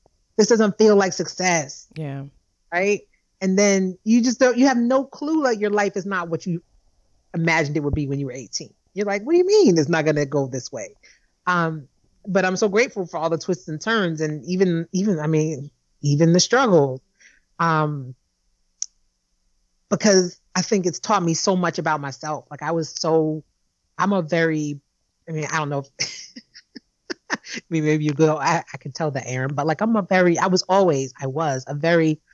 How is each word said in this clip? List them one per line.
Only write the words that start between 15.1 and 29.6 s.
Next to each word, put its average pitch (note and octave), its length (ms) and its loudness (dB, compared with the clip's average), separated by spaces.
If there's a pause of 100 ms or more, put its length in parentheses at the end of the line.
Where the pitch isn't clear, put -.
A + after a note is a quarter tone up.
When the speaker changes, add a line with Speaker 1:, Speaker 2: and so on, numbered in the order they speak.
Speaker 1:
I D3+ 80 -4
mean, D#3 440 -2 (320)
even D3 320 4
the F3+ 60 4
struggle, E3+ 600 2 (580)
um, D3+ 560 -2 (1800)
because F#3+ 500 2 (140)
I F#3 80 -2
think F#3 240 0
it's E3+ 120 -4
taught G3+ 240 0
me E3 120 0
so F#3+ 220 0
much F3 220 -2
about D#3 220 -2
myself. C#3+ 500 -10
Like, C#3+ 120 -16
I D3+ 80 -6
was E3 180 -2
so, D#3 540 0 (560)
I'm F#3+ 140 0
a F#3+ 100 0
very, D#3 580 -2 (480)
I E3 40 -10
mean, D3 180 -6
I E3 80 -2
don't D3 100 -4
know C#3 160 -4 (140)
if, - 360 -10 (960)
<laughs> - 20 -
I - 40 -4 (340)
mean, D#3+ 140 -2
maybe D3+ 200 0
you D#3 80 0
go, D#3 260 2
I, D#3 240 0 (100)
I - 60 -12
can C#3 140 -14
tell D#3+ 200 -4
that, C3 140 -6
Aaron, C3 280 -4
but, C#3+ 120 -2